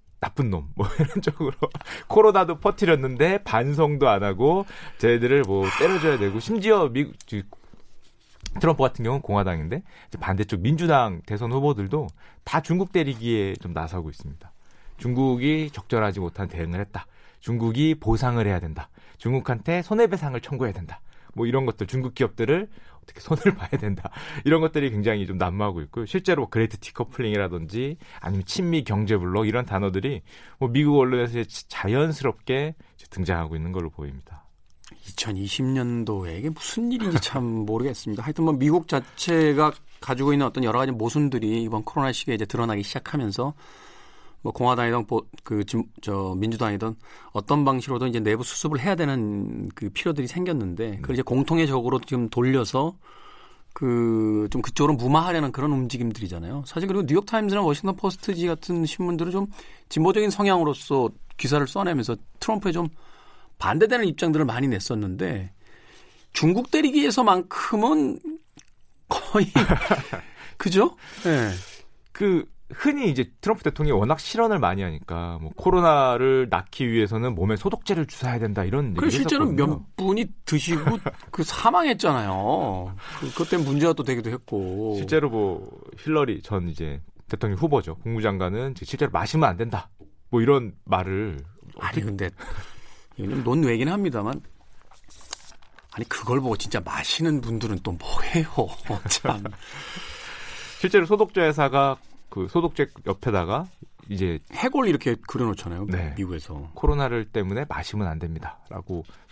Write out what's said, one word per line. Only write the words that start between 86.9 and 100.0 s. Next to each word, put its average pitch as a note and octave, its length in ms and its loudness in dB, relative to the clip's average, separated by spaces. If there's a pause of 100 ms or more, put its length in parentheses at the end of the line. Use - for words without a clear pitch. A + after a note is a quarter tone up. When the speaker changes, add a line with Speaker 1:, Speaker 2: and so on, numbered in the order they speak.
Speaker 1:
대통령 G#2 300 -2
후보죠. C#3+ 400 0
국무장관은 A2 720 -2
이제 - 120 -14
실제로 C#3 280 -2
마시면 B2 360 2
안 F2 80 -2
된다, A#2 320 -4 (420)
뭐, A#2 120 4
이런 B2 300 2 (120)
말을 F#2+ 540 -2 (400)
Speaker 2:
아니, - 120 -8
Speaker 1:
어떻게 - 120 -4
Speaker 2:
근데 G2+ 280 -4 (840)
이건 G2+ 140 -6
좀 C3 140 -2
논외긴 B2 440 2
합니다만, D3 520 -2 (1500)
아니, A2 160 -8
그걸 B2 320 0
보고 A#2+ 160 0
진짜 - 240 -2
마시는 D3+ 640 -2
분들은 A2+ 420 -2
또 G2 80 -2
뭐해요? - 560 2 (380)
<laughs> G#2 220 -4
참. A2 360 -2 (1400)